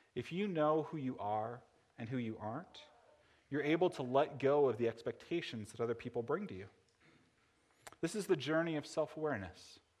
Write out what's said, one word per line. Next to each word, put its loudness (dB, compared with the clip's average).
If -6
you -2
know 4
who -8
you -4
are -2
and -8
who -4
you -4
aren't, -8
you're 0
able 4
to -4
let 2
go 6
of 2
the 2
expectations -6
that -12
other 0
people -4
bring -2
to -10
you. -12
This -2
is -2
the 6
journey 0
of -4
self-awareness, -4